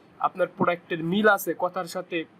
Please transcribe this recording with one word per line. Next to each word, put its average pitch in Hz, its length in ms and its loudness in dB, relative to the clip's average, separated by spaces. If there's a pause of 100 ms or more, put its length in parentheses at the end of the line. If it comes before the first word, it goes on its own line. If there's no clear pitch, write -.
(200)
আপনার 175 280 0
প্রোডাক্টের 175 560 -2
মিল 202 240 2
আছে, 196 320 4
কথার 180 260 -4
সাথে 175 400 -6 (140)